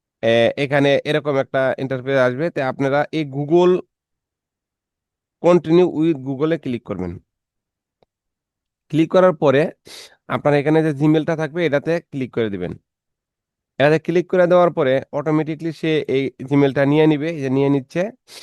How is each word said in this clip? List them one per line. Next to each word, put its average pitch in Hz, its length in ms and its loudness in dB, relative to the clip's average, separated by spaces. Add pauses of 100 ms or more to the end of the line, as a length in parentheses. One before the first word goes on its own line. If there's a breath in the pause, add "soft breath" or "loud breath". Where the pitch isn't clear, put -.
(240)
এ, 117 100 2 (240)
এখানে 143 320 0 (160)
এরকম 147 320 -2
একটা 135 240 -2 (160)
ইন্টারফেস 135 400 -4
আসবে। 127 320 0
তো 160 140 -8
আপনারা 135 360 -2 (120)
এই 156 140 -4
Google, 147 480 2 (1700)
continue 170 480 4
with 156 280 0
Google-এ 139 380 -4
ক্লিক 123 260 -8
করবেন। 90 280 -8 (1800)
ক্লিক 156 200 0
করার 185 220 4
পরে 143 280 2 (640 loud breath)
আপনার 143 260 -2
এখানে 147 300 2
যে 156 100 0
Gmail-টা 151 420 2
থাকবে, 156 300 -8
এটাতে 143 360 -2
ক্লিক 131 320 -10
করে 113 160 -2
দিবেন। 87 240 -8 (1040)
এটাতে 151 200 4
ক্লিক 175 280 -2
করে 180 200 2
দেওয়ার 175 240 4
পরে 147 220 0 (180)
অটোমেটিকলি 156 600 -4
সে 156 200 -4 (160)
এই 131 160 0 (200)
Gmail-টা 139 420 2
নিয়ে 151 220 4
নিবে, 151 220 0
এই 165 120 -8
যে 135 80 -4
নিয়ে 139 200 0
নিচ্ছে। 139 320 -2 (420 loud breath)